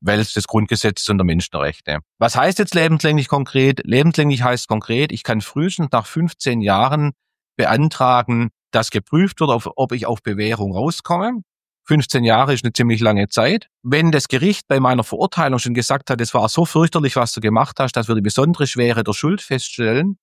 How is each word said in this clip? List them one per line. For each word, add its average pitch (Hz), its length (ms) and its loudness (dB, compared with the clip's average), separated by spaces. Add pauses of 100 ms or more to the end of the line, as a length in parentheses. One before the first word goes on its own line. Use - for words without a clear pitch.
Welt 104 340 0
des 104 120 -2
Grundgesetzes 107 600 -2
und 101 120 0
der 92 60 2
Menschenrechte. 76 720 -4 (200)
Was 117 160 2
heißt 160 240 2
jetzt 202 160 -2
lebenslänglich 160 540 2
konkret? 135 560 0
Lebenslänglich 143 580 2
heißt 123 240 0
konkret, 117 460 -2
ich - 100 -8
kann 117 160 -2
frühestens 156 540 -2
nach 117 120 0
fünfzehn 156 540 -4
Jahren 131 540 2 (420)
beantragen, 123 960 2 (220)
dass 113 200 0
geprüft 165 480 0
wird, 147 120 2
auf, 120 260 -2
ob 131 160 -2
ich 120 120 -4
auf 117 160 -4
Bewährung 104 520 -2
rauskomme. 170 640 -4 (480)
Fünfzehn 135 380 2
Jahre 120 280 4
ist 120 120 -2
eine 113 80 -2
ziemlich 117 260 2
lange 107 300 2
Zeit. 165 400 0 (140)
Wenn 156 280 2
das 147 160 -4
Gericht 170 400 0
bei 135 140 2
meiner 127 220 2
Verurteilung 139 560 -2
schon 120 160 -4
gesagt 127 340 -2
hat, 120 100 -2
„Es 117 140 -4
war 110 160 2
so 170 160 0
fürchterlich, 156 500 0
was 120 160 0
du - 80 -8
gemacht 113 400 0
hast, 131 160 -2
dass 117 140 -2
wir 117 60 0
die 107 60 0
besondere 139 460 2
Schwere 120 360 0
der 104 100 -2
Schuld 175 280 -2
feststellen“, 131 800 -2